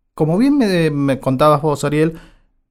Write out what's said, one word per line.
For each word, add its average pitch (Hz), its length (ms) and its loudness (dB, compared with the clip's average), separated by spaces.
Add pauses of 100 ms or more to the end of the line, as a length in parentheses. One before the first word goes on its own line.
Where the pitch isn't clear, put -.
(140)
como 160 240 -2
bien 277 180 2
me, 185 360 0
me 139 280 -2
contabas 143 440 2
vos, 147 200 -2
Ariel, 156 300 0 (560)